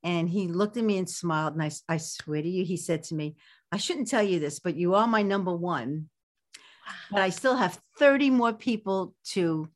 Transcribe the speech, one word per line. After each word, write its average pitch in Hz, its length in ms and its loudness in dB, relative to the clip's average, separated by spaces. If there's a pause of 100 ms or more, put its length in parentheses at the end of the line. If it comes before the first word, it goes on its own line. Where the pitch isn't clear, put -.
And 175 260 0
he 185 200 0
looked 202 280 -2
at 233 80 -2
me 202 140 2
and 185 100 -2
smiled. 156 460 -2
And 160 80 -2
I, 151 80 -2 (180)
I 160 80 0
swear 156 460 -6
to 165 60 -4
you, 180 140 -2
he 180 140 -2
said 165 280 -2
to - 100 -8
me, 151 220 -6 (360)
"I 202 60 -2
shouldn't 262 300 -4
tell 233 140 2
you 190 160 2
this, 151 220 -4
but 170 160 -4
you 175 180 0
are 214 120 4
my 220 160 4
number 196 340 0
one. 156 540 -4 (1000)
But 196 120 2
I 190 80 2
still 254 260 2
have 196 240 0 (180)
thirty 277 300 6
more 233 240 4
people 214 600 -2 (160)
to 160 460 0